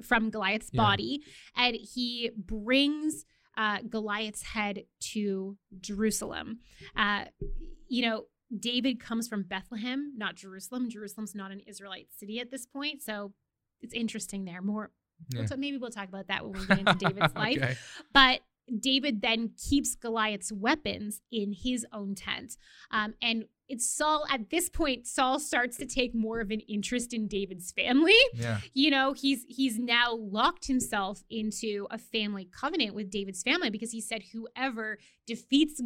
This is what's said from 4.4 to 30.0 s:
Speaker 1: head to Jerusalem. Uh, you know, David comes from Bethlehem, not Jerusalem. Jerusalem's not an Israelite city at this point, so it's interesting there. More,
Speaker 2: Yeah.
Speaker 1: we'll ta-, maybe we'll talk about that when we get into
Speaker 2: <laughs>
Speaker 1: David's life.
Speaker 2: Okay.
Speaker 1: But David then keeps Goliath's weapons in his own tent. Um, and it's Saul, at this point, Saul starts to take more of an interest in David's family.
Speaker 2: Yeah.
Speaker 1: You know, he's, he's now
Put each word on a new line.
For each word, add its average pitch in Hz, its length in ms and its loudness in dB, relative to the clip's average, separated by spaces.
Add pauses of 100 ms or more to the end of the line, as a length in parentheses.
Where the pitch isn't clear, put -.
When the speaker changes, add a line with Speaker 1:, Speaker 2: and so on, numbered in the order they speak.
Speaker 1:
head 208 420 -4 (260)
to 196 460 -2 (220)
Jerusalem. 214 800 -2 (360)
Uh, 208 300 2 (640)
you 247 160 0
know, 226 220 -2 (320)
David 247 420 0
comes 226 280 -4
from 208 160 -4
Bethlehem, 240 720 -6
not 208 180 -4
Jerusalem. 196 540 -6
Jerusalem's 208 460 -10
not 190 160 -8
an 196 100 -12
Israelite 196 500 -14
city 214 280 -8
at 247 100 -8
this 262 160 -10
point, 285 380 -6
so 202 300 -6 (480)
it's 226 120 -12
interesting 208 520 -4
there. 180 160 -10
More, 208 300 -4 (400)
Speaker 2:
Yeah. 240 100 -2
Speaker 1:
we'll 220 80 0
ta-, 285 80 -4
maybe 277 200 -2
we'll 233 140 -8
talk 202 160 -8
about 190 200 -10
that 190 200 -2
when 190 120 -8
we 190 60 -6
get 190 140 6
into 196 140 6
Speaker 2:
<laughs> 185 120 0
Speaker 1:
David's 165 300 2
life. 220 220 2
Speaker 2:
Okay. 131 200 0 (340)
Speaker 1:
But 262 300 10 (380)
David 262 420 4
then 226 360 2
keeps - 380 2
Goliath's 220 560 -2
weapons 208 720 -2 (100)
in 208 220 -2
his 247 380 -2
own 202 240 -6
tent. - 400 -6 (360)
Um, 214 300 -2
and 226 240 0 (220)
it's 254 200 -4
Saul, 302 440 2
at 233 200 -2
this 349 180 0
point, 262 380 0
Saul 269 320 2
starts 247 380 -2
to 285 100 -6
take 247 280 0
more 226 240 0
of 202 120 -4
an 214 100 -2
interest 240 520 -2
in 214 140 -2
David's 190 440 -6
family. 294 420 6 (200)
Speaker 2:
Yeah. 233 260 0 (140)
Speaker 1:
You 277 180 4
know, 269 220 4
he's, 277 340 0
he's 240 320 0
now 240 360 2